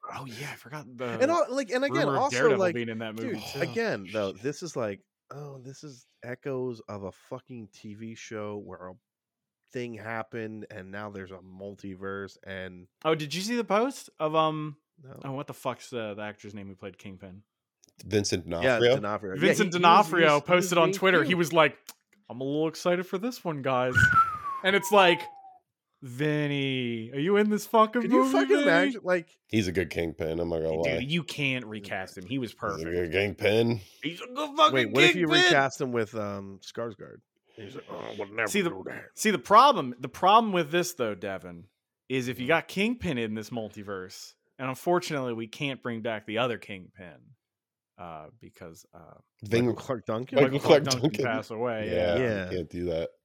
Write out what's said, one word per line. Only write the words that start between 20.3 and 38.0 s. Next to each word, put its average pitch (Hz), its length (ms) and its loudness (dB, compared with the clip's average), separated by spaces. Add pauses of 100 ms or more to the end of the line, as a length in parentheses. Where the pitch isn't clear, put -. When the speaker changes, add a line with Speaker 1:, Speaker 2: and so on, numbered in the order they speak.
Speaker 2:
he 147 40 6
was 147 80 2 (200)
Speaker 1:
posted 175 160 2
on 160 100 6
Speaker 2:
being - 100 -2
Speaker 1:
Twitter. 180 240 4
He 139 60 0
Speaker 2:
cute. 175 100 2
Speaker 1:
was 165 160 0
like, 156 240 6 (500)
"I'm 120 120 -12
a 131 40 -6
little 151 240 0
excited 180 380 0
for 190 100 -6
this 240 280 -6
one, 151 180 -6
guys." 127 380 0
<laughs> 1077 40 10 (600)
And 196 120 4
it's - 160 0
like, 185 280 8 (840)
Vinny, 135 1120 -4
are 139 80 -6
you 190 160 2
in 214 120 4
this 208 180 -2
fucking 220 360 4
Speaker 2:
Could - 80 -2
you 254 120 6
Speaker 1:
movie, 262 100 2
Speaker 2:
fucking 269 160 4
Speaker 1:
Vinny? 294 140 4
Speaker 2:
imagine? 226 420 4
Like, 180 240 0 (180)
Speaker 3:
He's 107 220 2
a 90 40 -2
good 85 180 0
Kingpin, 82 500 -2
I'm 85 80 0
not 82 140 0
gonna 80 200 0
Speaker 1:
Dude, 82 120 0
Speaker 3:
lie. 82 40 -2
Speaker 1:
you 151 240 -2
can't 131 440 -4
recast 101 520 -8
him. 90 80 -12
He 127 120 -4
was 117 120 -4
Speaker 3:
He's - 60 -20
a - 40 -16
Speaker 1:
perfect. 90 300 -6
Speaker 3:
good 87 220 -2
Kingpin. 104 680 2 (220)
Speaker 1:
He's 165 180 -8
a - 60 -12
good 277 300 -6
fucking 311 180 6
Speaker 2:
wait, 120 160 2
what 131 140 6
if 349 100 6
you 175 140 2
Speaker 1:
Kingpin. 349 160 6
Speaker 2:
recast 139 360 4
him 131 120 -4
with, 113 240 -2
um, 101 460 -6
Skarsgård? 104 560 -12 (360)
He's 107 220 -16
like, - 120 -14
"Oh, - 140 -12 (160)